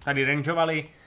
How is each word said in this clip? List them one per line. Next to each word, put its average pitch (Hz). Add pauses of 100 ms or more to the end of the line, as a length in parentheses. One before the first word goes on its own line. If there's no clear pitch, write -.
tady 135
rangeovali, 156 (180)